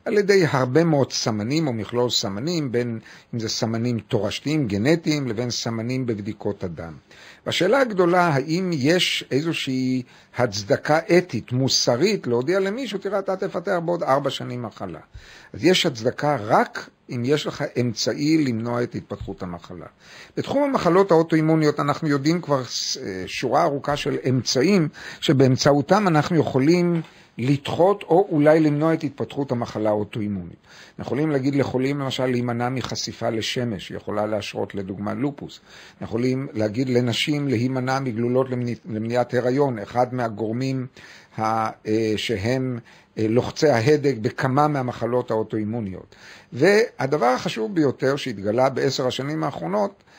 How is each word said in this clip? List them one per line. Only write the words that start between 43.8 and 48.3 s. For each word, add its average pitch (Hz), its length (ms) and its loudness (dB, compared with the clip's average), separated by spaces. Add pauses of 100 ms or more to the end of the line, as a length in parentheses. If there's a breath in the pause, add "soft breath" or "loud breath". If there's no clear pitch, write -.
בכמה 131 460 2
מהמחלות 123 640 -2
האוטואימוניות. 107 840 -4 (380 loud breath)
והדבר 156 720 2
החשוב 220 500 -2
ביותר 139 400 2
שהתגלה 117 540 0